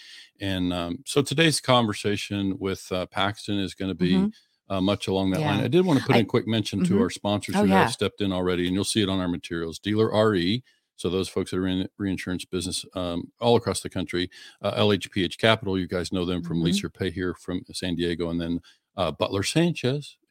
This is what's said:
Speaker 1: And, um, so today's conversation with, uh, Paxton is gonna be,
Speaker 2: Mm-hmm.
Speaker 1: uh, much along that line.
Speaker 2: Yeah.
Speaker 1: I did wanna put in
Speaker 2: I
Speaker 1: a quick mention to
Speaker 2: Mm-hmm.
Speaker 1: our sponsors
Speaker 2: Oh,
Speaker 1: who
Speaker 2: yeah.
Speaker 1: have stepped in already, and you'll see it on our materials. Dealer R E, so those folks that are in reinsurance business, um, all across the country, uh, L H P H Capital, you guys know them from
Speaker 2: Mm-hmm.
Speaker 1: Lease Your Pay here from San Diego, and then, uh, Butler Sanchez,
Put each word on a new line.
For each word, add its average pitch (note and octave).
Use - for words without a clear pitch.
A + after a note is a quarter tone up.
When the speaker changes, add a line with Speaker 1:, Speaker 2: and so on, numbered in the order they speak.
Speaker 1:
And, F#2
um, F2
so -
today's C#3+
conversation G#2
with, F#2+
uh, F2+
Paxton G2+
is F#2
gonna F#2+
be, F2
Speaker 2:
Mm-hmm. -
Speaker 1:
uh, F#2+
much G2
along F#2+
that F#2
line. -
Speaker 2:
Yeah. A2+
Speaker 1:
I A2+
did F3
wanna D3+
put -
in -
Speaker 2:
I A#2+
Speaker 1:
a G#2
quick -
mention G#2+
to G2
Speaker 2:
Mm-hmm. G#2
Speaker 1:
our -
sponsors G#2
Speaker 2:
Oh, G3
Speaker 1:
who G2+
Speaker 2:
yeah. F3
Speaker 1:
have B2
stepped -
in G2
already, F2+
and F2+
you'll G2
see A2
it F#2+
on F#2+
our F2+
materials. E2
Dealer G#2+
R G#2+
E, F#2+
so F2+
those F#2
folks F#2+
that F#2
are F#2
in F#2
reinsurance F#2
business, F2+
um, F2+
all A#2+
across G#2
the -
country, F2+
uh, G2+
L G#2
H F#2+
P G2+
H -
Capital, G#2+
you F2+
guys F2+
know F#2
them F2
from E2+
Speaker 2:
Mm-hmm. E2
Speaker 1:
Lease F#2+
Your E2+
Pay F#2+
here F2+
from F2+
San F2+
Diego, E2+
and E2+
then, E2+
uh, E2+
Butler G2
Sanchez, D3